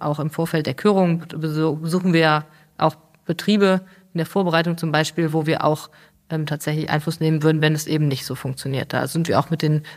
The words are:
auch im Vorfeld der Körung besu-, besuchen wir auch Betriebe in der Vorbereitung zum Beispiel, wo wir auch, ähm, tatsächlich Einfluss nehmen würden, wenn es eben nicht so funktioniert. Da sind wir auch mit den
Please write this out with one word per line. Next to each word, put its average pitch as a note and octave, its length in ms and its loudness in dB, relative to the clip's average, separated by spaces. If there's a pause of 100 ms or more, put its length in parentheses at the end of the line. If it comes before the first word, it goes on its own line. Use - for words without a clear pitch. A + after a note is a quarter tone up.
auch D3 200 -2
im D3+ 80 -2
Vorfeld E3 380 -2
der D3 80 -2
Körung F3+ 500 2 (100)
besu-, D#3 420 0
besuchen E3+ 360 0
wir D#3 320 4 (320)
auch D#3+ 180 2 (300)
Betriebe F#3+ 560 2 (320)
in E3+ 60 -6
der D#3+ 80 0
Vorbereitung E3+ 500 0
zum D#3+ 160 -4
Beispiel, D#3 400 0
wo D#3+ 140 0
wir D#3 180 0
auch, D3+ 240 0 (400)
ähm, D#3 160 -4
tatsächlich D3+ 460 -4
Einfluss D3+ 300 -2
nehmen D#3+ 220 2
würden, D#3 200 4
wenn D#3 120 4
es D3+ 120 -6
eben D3+ 200 2
nicht C3+ 200 -2
so B2+ 80 -6
funktioniert. C3 580 -6
Da B2+ 140 0
sind E3 220 -2
wir G2+ 120 2
auch - 80 0
mit E3 140 -2
den D3+ 200 2 (140)